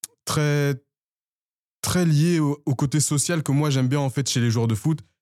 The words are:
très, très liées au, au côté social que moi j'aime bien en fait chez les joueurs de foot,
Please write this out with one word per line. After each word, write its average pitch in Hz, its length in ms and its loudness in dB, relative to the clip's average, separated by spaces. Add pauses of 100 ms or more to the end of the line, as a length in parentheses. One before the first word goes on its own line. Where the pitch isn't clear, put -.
(240)
très, 147 500 0 (1080)
très 180 240 0
liées 160 360 4
au, 147 260 0
au 139 80 0
côté 151 240 0
social 147 460 0
que 143 80 -2
moi 147 180 2
j'aime 131 160 0
bien 143 140 0
en 135 100 -2
fait 139 180 -4
chez 123 120 -2
les 120 100 2
joueurs 117 160 0
de 113 80 0
foot, 156 240 -2 (240)